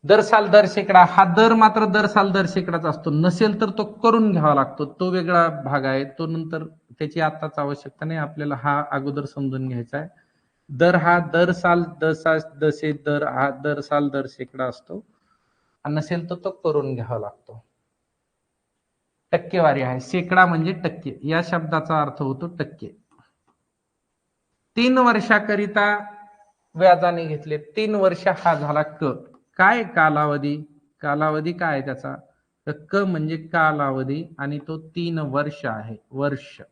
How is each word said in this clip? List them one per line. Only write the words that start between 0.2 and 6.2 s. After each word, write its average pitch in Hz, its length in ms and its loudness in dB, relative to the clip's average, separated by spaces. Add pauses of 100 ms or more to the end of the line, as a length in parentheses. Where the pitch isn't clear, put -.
साल 214 260 2
दर 202 200 8
शेकडा, 185 420 4
हा 196 140 6 (100)
दर 226 200 6
मात्र 220 320 6
दर 208 200 2
साल 196 260 2
दर 190 160 2
शेकडाच 170 380 -4
असतो. 156 260 -4
नसेल 180 500 2
तर 214 80 0
तो 214 140 -4
करून 220 480 2
घ्यावा 151 240 2
लागतो, 139 300 -2 (140)
तो 185 100 -2
वेगळा 175 380 2 (160)
भाग 135 220 -2
आहे. 135 180 -2
तो 160 220 -8